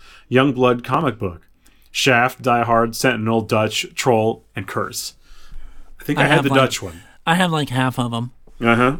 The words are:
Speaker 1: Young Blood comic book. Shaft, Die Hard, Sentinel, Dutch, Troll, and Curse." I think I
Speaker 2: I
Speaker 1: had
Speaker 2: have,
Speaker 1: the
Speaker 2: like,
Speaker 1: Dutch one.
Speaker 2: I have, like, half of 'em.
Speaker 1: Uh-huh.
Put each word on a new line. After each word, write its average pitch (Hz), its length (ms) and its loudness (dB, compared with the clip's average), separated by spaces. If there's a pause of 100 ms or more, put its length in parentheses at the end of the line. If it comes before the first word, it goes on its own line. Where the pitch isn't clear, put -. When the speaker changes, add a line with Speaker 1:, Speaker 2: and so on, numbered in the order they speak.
(280)
Speaker 1:
Young 135 240 4
Blood 123 320 2
comic 131 340 -2
book. 90 300 -8 (420)
Shaft, 127 520 2
Die 120 220 2
Hard, 117 300 2
Sentinel, 113 460 0
Dutch, 107 540 -2
Troll, 113 500 0 (100)
and 101 120 -8
Curse." - 480 -8 (840)
I - 40 -20
think 147 140 -4
I 143 40 2
Speaker 2:
I - 40 2
Speaker 1:
had 147 100 4
Speaker 2:
have, 143 80 2
Speaker 1:
the 135 60 0
Speaker 2:
like, 135 100 4
Speaker 1:
Dutch 127 220 0
one. 85 180 -12 (260)
Speaker 2:
I 165 100 4
have, 185 140 2
like, 151 200 -2
half 131 280 -2
of 120 140 -2
'em. 120 200 -6 (280)
Speaker 1:
Uh-huh. 120 400 2